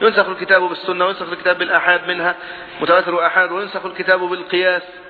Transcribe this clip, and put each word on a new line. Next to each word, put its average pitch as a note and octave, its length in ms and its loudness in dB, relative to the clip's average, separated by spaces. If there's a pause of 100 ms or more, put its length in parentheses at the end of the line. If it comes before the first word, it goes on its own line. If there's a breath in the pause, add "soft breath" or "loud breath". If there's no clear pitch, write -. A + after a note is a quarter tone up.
ينسخ G#3+ 280 2
الكتاب F#3 320 2
بالسنة، F3+ 440 -2
وينسخ F#3+ 260 -4
الكتاب F3 260 0
بالآحاد F3 500 2
منها F3 280 -2 (460 loud breath)
متواتر F3 340 4
وآحاد، E3+ 360 2
وينسخ F#3+ 340 -6
الكتاب F#3 340 0
بالقياس، F3+ 600 0 (280)